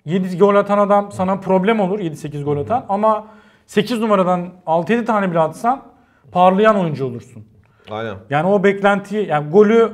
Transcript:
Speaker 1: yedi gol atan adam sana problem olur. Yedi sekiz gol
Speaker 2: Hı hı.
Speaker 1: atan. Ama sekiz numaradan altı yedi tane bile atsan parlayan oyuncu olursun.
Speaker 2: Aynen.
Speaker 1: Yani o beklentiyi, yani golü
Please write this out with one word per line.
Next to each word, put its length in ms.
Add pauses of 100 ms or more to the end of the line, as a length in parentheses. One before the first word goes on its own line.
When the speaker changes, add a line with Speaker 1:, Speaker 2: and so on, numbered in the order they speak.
Speaker 1:
yedi 320
gol 180
atan 220
adam 340
sana 280
problem 400
olur. 200
Yedi 180
sekiz 260
gol 120
Speaker 2:
Hı 40
hı. 40
Speaker 1:
atan. 260
Ama 380 (400)
sekiz 320
numaradan 480 (180)
altı 280
yedi 120
tane 260
bile 80
atsan 420 (500)
parlayan 480
oyuncu 260
olursun. 380 (480)
Speaker 2:
Aynen. 240 (140)
Speaker 1:
Yani 180
o 160
beklentiyi, 640
yani 220
golü 440